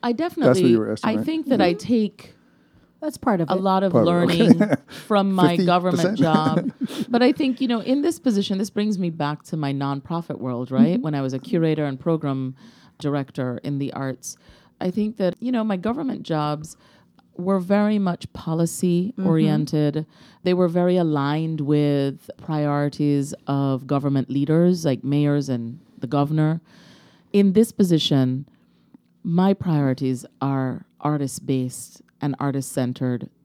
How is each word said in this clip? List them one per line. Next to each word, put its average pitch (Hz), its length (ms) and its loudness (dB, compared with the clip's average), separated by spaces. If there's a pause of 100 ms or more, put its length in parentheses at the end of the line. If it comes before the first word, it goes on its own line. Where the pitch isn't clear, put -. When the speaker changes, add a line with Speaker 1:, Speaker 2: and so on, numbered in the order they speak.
Speaker 1:
I 240 100 -2
Speaker 2:
That's 320 240 -4
what 311 100 -2
Speaker 1:
definitely, 196 240 6
Speaker 2:
you 226 100 6
were 107 120 -2
asking, 220 180 -2
Speaker 1:
I 226 60 -2
Speaker 2:
right? 220 80 -2
Speaker 1:
think 320 220 -4
that 262 140 0
Speaker 2:
Yeah. 185 60 4
Speaker 1:
I 175 80 2
take - 600 -2 (680)
Speaker 3:
That's 311 160 -8
part 202 240 0
of 156 100 -2
Speaker 1:
a 190 40 0
Speaker 3:
it. 185 60 -2
Speaker 1:
lot 190 240 2
of 185 80 0
Speaker 2:
Part 120 160 6
of 175 220 2
it, - 20 2
okay. 170 160 4 (100)
Speaker 1:
learning 214 240 2
Speaker 2:
<laughs> - 60 -20
Speaker 1:
from 196 440 0
my 175 240 4
Speaker 2:
Fifty 175 80 2
percent? - 20 2
Speaker 1:
government 180 520 2
Speaker 2:
<laughs> 175 80 4
Speaker 1:
job. 156 460 2 (360)
But 233 140 2
I 262 100 4
think, 262 280 -2
you 269 80 -2
know, 233 120 0
in 277 220 0
this 330 180 -2
position, 202 380 0
this 196 120 -4
brings 214 280 -2
me 180 120 -2
back 151 340 -4
to - 120 -6
my 143 160 -2
nonprofit 139 680 -6
world, 127 340 -6
right? 127 220 6
Speaker 3:
Mm-hmm. 247 80 -2
Speaker 1:
When 151 120 -4
I 139 80 -2
was 131 120 -4
a 131 40 -4
curator 156 460 0
and 135 140 -6
program 135 560 -4 (440)
director 135 680 -4
in 143 140 -4
the 139 140 -4
arts, - 440 -10 (440)
I 185 100 -2
think 214 280 -4
that, 185 220 0
you 247 120 -4
know, 226 120 0
my 208 120 -2
government 240 480 -4
jobs 151 520 -4 (600)
were 185 240 0
very 208 400 2
much 180 320 -4
policy 175 800 -2
Speaker 3:
Mm-hmm. 190 160 -4
Speaker 1:
oriented. 156 800 2 (380)
They 180 100 2
were 180 140 2
very 180 280 2
aligned 156 640 0
with 143 760 0
priorities 147 960 -2 (160)
of 135 380 0
government 139 440 0
leaders, 160 540 2
like 135 200 0
mayors 143 440 0
and 120 300 -4 (200)
the - 100 -8
governor. 156 520 0 (720)
In 202 200 4
this 220 200 4
position, 143 720 2 (760)
my 185 320 2
priorities 135 680 0 (160)
are 135 460 -4 (140)
artist-based 135 1000 -4 (180)
and 143 200 -2
artist-centered 131 880 -4 (160)